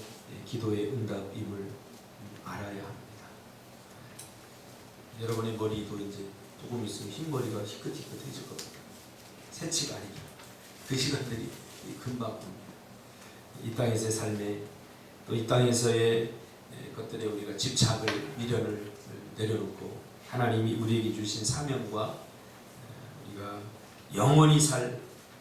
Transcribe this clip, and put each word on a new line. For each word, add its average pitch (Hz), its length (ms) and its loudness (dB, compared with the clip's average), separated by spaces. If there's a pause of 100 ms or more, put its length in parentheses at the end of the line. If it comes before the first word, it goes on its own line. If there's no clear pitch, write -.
(460)
기도의 107 480 0
응답임을 101 800 -4 (720)
알아야 120 220 -6
합니다. 98 240 -8 (2250)
여러분의 113 360 0
머리도 104 420 0
이제 98 260 -6 (360)
조금 117 240 -4
있으면 101 260 -6
흰머리가 113 520 -2
희끗희끗해질 - 840 -8
겁니다. - 220 -10 (840)
새치가 143 440 -2
아니라 95 180 -10 (760)
그 135 80 0
시간들이 123 540 0 (520)
금방 120 300 -4
옵니다. - 200 -10 (1120)
이 117 120 -4
땅에서의 110 360 4
삶에, 104 480 0 (680)
또 110 80 0
이 113 120 2
땅에서의 117 840 6 (640)
것들에 110 300 -6
우리가 101 320 -2
집착을, - 800 4
미련을 110 540 0 (460)
내려놓고 107 640 -2 (280)
하나님이 113 460 4
우리에게 110 380 4
주신 107 320 -2
사명과 113 720 0 (1080)
우리가 101 320 -8 (560)
영원히 151 440 12
살 120 400 4 (420)